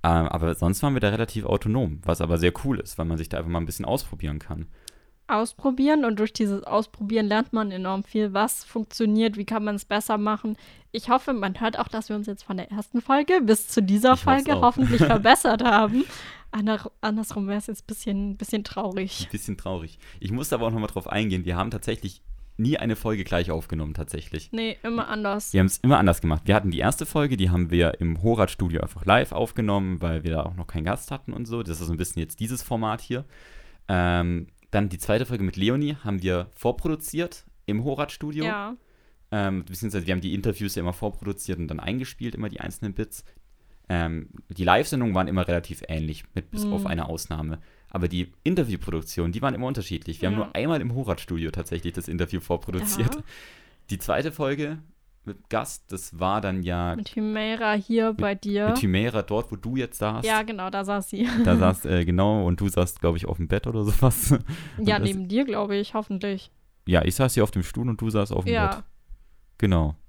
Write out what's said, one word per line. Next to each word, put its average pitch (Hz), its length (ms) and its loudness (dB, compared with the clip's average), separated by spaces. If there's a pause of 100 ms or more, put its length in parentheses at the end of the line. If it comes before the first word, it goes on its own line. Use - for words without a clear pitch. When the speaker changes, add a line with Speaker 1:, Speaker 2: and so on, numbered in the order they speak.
Speaker 1:
Ähm, 85 260 4
aber 82 260 0
sonst 87 280 2
waren 143 120 2
wir 123 60 2
da 101 100 4
relativ 110 340 -2
autonom, 107 600 0
was 82 180 2
aber 85 160 2
sehr 85 140 4 (120)
cool 131 160 0
ist, - 160 -10
weil 82 80 -2
man 82 140 0
sich 80 100 -6
da - 80 -6
einfach 82 140 -4
mal 85 100 0
ein 82 60 -2
bisschen - 180 -6
ausprobieren 80 540 -4
kann. 80 280 -8 (600)
Speaker 2:
Ausprobieren 269 760 2
und 220 140 2
durch 214 140 0
dieses 202 320 0
Ausprobieren 214 640 0
lernt 214 260 2
man 220 180 0
enorm 185 320 -4
viel, 208 300 -2
was 202 320 0
funktioniert, 220 720 0
wie 202 80 -4
kann 220 180 -2
man's 208 220 -2
besser 214 340 0
machen. 214 380 -2 (340)
Ich - 180 -6
hoffe, 262 260 4
man 196 260 -2
hört 226 180 0
auch, - 80 0
dass - 220 -6
wir 214 80 -2
uns 208 100 -4
jetzt 202 160 -8
von 196 140 -6
der 185 160 -8
ersten 214 280 -2
Folge 294 400 4
bis 220 280 4
zu - 120 2
dieser 208 340 8
Speaker 1:
Ich - 120 0
hoff's 269 160 6
Speaker 2:
Folge 285 140 2
Speaker 1:
auch. - 60 4
Speaker 2:
hoffentlich 240 400 6
Speaker 1:
<laughs> 311 40 10
Speaker 2:
verbessert 233 560 6
haben. 220 420 6 (460)
Ander-, 214 400 -2 (100)
andersrum 214 460 -2
wär's 208 220 -4
jetzt 214 160 -10
ein - 20 -18
bisschen, 202 520 -4
bisschen 214 260 -2
traurig. 190 640 -4
Speaker 1:
Ein - 20 -12
bisschen 104 260 -6
traurig. 87 440 -6 (180)
Ich 98 140 -4
muss 139 200 -2
aber 117 140 2
auch 110 60 2
nochmal 110 180 -2
drauf - 180 -6
eingehen, 98 360 0
wir 87 120 -2
haben 101 140 -2
tatsächlich - 520 -6 (340)
nie 123 200 2
eine 113 200 0
Folge 110 260 -2
gleich 87 300 0
aufgenommen, 78 420 -4
tatsächlich. - 560 -8
Speaker 2:
Nee, 226 320 -4
immer 233 240 -4
anders. 208 460 -4
Speaker 1:
Wir 98 80 4
haben's 190 180 4
immer 131 200 6
anders 92 220 4
gemacht. 78 260 0
Wir 101 100 6
hatten 98 160 2
die 69 80 -2
erste 127 260 0
Folge, 147 300 0
die 92 140 4
haben 87 200 2
wir 85 300 4
im 82 240 0
Horat-Studio 92 580 2
einfach - 220 -8
live 113 260 4
aufgenommen, 101 720 0
weil 80 220 -2
wir 85 80 0
da 78 100 0
auch 85 140 -6
noch 87 100 -8
keinen 78 200 -4
Gast 117 260 -4
hatten 135 200 -10
und 120 140 -6
so. 117 160 -4
Das 82 180 -6
ist 87 60 -6
so 82 60 -2
ein 82 60 -2
bisschen 87 220 -4
jetzt - 200 -8
dieses 117 240 -6
Format 110 360 -4
hier. 123 240 -6 (640)
Ähm, 87 600 0 (220)
dann 104 180 2
die 92 100 -6
zweite 113 280 0
Folge 120 160 -4
mit 92 140 -2
Leonie 139 480 0
haben 101 180 -4
wir 90 320 0
vorproduziert 156 880 -4 (220)
im 104 160 0
Horat-Studio. 147 600 -4
Speaker 2:
Ja. 208 320 -4 (560)
Speaker 1:
Ähm, 98 320 0
beziehungsweise 92 420 -4
wir 92 80 0
haben 90 60 0
die 87 140 -4
Interviews 101 400 -2
ja 87 80 -4
immer 87 100 -2
vorproduziert 98 640 -6
und 85 100 -4
dann 80 120 -6
eingespielt, 120 540 -6
immer 110 140 -6
die - 120 -10
einzelnen 101 340 -8
Bits. - 300 -6 (640)
Ähm, 82 400 -2 (200)
die 82 160 -4
Live-Sendungen 123 500 4
waren 92 140 4
immer 87 200 0
relativ 85 400 -2
ähnlich, 78 360 -4 (100)
mit - 180 -6
bis 208 120 -4
Speaker 2:
Mhm. 208 80 0
Speaker 1:
auf 196 140 -2
eine - 220 -4
Ausnahme. 78 500 -6 (320)
Aber 87 160 -2
die 87 260 -2 (120)
Interviewproduktionen, 87 880 -2
die 110 100 -4
waren 131 120 -2
immer 127 120 -6
unterschiedlich. 117 560 -6
Wir 92 60 0
Speaker 2:
Ja. - 80 2
Speaker 1:
haben - 80 -2
nur - 100 -12
einmal 147 260 0
im 120 140 -4
Horat-Studio 87 560 -4
tatsächlich 85 420 -6
das 90 140 -8
Interview 87 340 -2
vorproduziert. 90 760 -2
Speaker 2:
Ja. 311 40 -8 (680)
Speaker 1:
Die 95 80 -4
zweite 143 320 0
Folge 147 480 -4 (460)
mit - 260 -12
Gast, - 420 -4
das 90 260 -12
war 95 220 2
dann 95 220 -2
ja 87 340 0
Speaker 2:
Mit - 200 -8
Humaira 214 580 -2
hier 226 360 2
Speaker 1:
mit, 214 80 -4
Speaker 2:
bei 202 180 0
dir. 202 340 0
Speaker 1:
mit - 120 2
Humaira 104 400 2
dort, 107 280 -2
wo 113 60 -8
du 113 200 -6
jetzt 123 220 -4
saßt. 107 260 -2
Speaker 2:
Ja, 220 180 2
genau, 202 280 -6
da 196 140 -4
saß 202 260 -4
sie. 208 180 0 (160)
Speaker 1:
Da 90 120 6
Speaker 2:
<laughs> - 0 -
Speaker 1:
saß, 92 300 4
äh, 87 180 2
genau, 95 420 4
und 87 140 2
du 101 80 2
saßt, 90 320 0
glaub 85 160 2
ich, 85 100 -6
auf 80 120 -4
dem 82 100 -4
Bett - 180 0
oder 110 180 -2
sowas. 120 480 4
<laughs> - 460 -2
Und 214 100 0
Speaker 2:
Ja, 208 120 4
Speaker 1:
das 202 80 2
Speaker 2:
neben 190 200 -4
dir, 233 160 2
glaube 208 320 -2
ich, 208 180 -4
hoffentlich. 202 560 -4 (360)
Speaker 1:
Ja, 87 180 6
ich - 120 0
saß 131 180 2
hier 117 80 4
auf 107 80 4
dem 95 140 -2
Stuhl 120 240 -4
und 110 120 -2
du 113 80 -2
saßt 104 240 0
auf 90 120 -2
dem 233 100 0
Speaker 2:
Ja. 214 140 2
Speaker 1:
Bett. 196 160 -6 (720)
Genau. 82 380 2 (120)